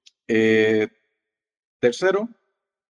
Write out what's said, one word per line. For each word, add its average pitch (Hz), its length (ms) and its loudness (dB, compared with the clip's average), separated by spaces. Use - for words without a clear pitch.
Eh, 110 600 2
tercero, 185 480 -2